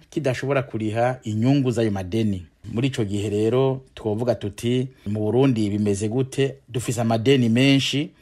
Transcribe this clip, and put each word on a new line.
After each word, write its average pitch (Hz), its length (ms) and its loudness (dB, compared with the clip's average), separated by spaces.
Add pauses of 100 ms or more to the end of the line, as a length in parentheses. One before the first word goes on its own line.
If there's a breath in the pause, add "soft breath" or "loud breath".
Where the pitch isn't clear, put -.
(100)
kidashobora 135 520 -2
kuriha 117 600 -2
inyungu 127 480 2
z'ayo 113 200 0
madeni. 98 560 -2 (260)
Muri 127 160 0
ico 127 160 -2
gihe 101 260 -4
rero 127 500 2 (140)
twovuga 113 400 -2
tuti, 123 540 -2 (180)
"Mu 104 140 -4
Burundi 110 500 2
bimeze 104 380 0
gute?" 131 460 -2 (140)
Dufise 120 320 -6
amadeni 117 480 4
menshi, 135 640 2 (120 soft breath)